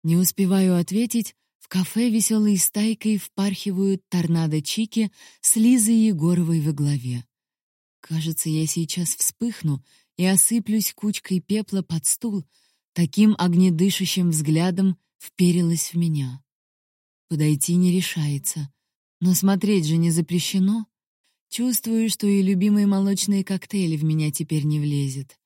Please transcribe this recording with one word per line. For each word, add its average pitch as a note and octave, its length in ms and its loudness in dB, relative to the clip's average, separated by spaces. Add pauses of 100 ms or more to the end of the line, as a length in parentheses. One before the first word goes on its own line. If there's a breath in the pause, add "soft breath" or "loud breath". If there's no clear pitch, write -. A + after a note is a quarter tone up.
Не E3 140 2
успеваю F#3 600 2
ответить, A3 560 -2 (240)
в - 100 -20
кафе G#3+ 400 -2
весёлой G#3+ 480 2
стайкой G#3+ 640 0
впархивают G3 880 -2
торнадо E3 540 0
Чики A3 500 -2 (300 loud breath)
с - 140 2
Лизой A3+ 400 4
Егоровой E3+ 680 2
во D#3 100 0
главе. C3 540 -2 (760)
Кажется, D#3+ 480 -6
я D#3 180 -2
сейчас E3 480 -4
вспыхну - 720 -4 (320 soft breath)
и F3+ 80 -2
осыплюсь G#3 680 0
кучкой F#3+ 460 -4
пепла G3 420 -2
под E3 240 -4
стул, G3+ 380 -6 (500)
таким G3+ 440 4
огнедышащим F3+ 920 2
взглядом E3+ 680 0 (220)
вперилась E3+ 760 0
в E3+ 60 -2
меня. C#3+ 440 -2 (840)
Подойти D3+ 460 0
не F3+ 180 4
решается, D3 800 -4 (480)
но F3+ 140 2
смотреть F#3+ 520 0
же E3 120 2
не E3+ 120 2
запрещено. F#3 760 -2 (640)
Чувствую, A3+ 600 -2
что - 160 -4
и G3 160 4
любимый G3+ 420 2
молочный G3 580 0
коктейль F#3 540 -4
в D3+ 80 -4
меня D#3 260 0
теперь D3+ 340 -4
не D3+ 160 0
влезет. C#3 640 -4